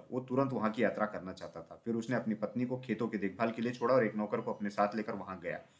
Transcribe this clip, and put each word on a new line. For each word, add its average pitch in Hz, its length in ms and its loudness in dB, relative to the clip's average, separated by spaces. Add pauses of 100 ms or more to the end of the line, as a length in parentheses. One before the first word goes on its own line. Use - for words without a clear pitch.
(100)
वो 123 100 -2
तुरंत 131 320 0
वहां 107 180 2
की 110 140 2
यात्रा 101 220 4
करना 92 260 -4
चाहता 85 300 -10
था। - 220 -18
फिर 117 100 0
उसने 117 220 0
अपनी 110 180 0
पत्नी 113 300 -2
को 127 140 -2
खेतों 117 300 -2
की 107 100 -2
देखभाल 95 320 0
के 113 120 -4
लिए 120 100 0
छोड़ा 120 220 4
और 127 100 8
एक 104 120 0
नौकर 107 240 0
को 110 120 -2
अपने 101 180 -4
साथ 104 260 4
लेकर 110 160 -2
वहां 92 280 -6
गया। 80 200 -4 (200)